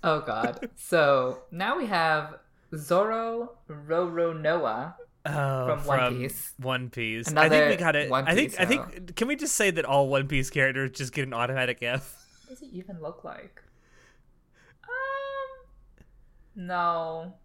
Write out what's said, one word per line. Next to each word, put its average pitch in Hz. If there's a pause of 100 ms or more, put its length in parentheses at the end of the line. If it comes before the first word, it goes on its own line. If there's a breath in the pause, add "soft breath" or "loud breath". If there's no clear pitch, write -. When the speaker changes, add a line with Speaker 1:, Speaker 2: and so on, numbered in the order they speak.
Speaker 1:
Oh, 156
God. 117
So, 139 (120)
now 202
we 285
have 156 (380)
Zoro 226 (160)
Roronoa 160 (320)
Speaker 2:
Oh, 139
Speaker 1:
from 127
One 139
Speaker 2:
from 123
Speaker 1:
Piece. -
Speaker 2:
One 127
Piece. 113
Speaker 1:
Another 151
Speaker 2:
I -
think 151
we 143
got 156
it. 147
Speaker 1:
One 135
Speaker 2:
I 170
think, 277
Speaker 1:
Piece -
Speaker 2:
I 180
think, 247
Speaker 1:
show. 180 (160)
Speaker 2:
can 226
we 294
just 294
say 202
that 160
all 139
One 135
Piece 135
characters 135
just 127
get 139
an 131
automatic 123
F? 123 (200)
Speaker 1:
What -
does 254
he 262
even 185
look 156
like? - (1200 soft breath)
Um, 539 (1000)
no. 170 (120)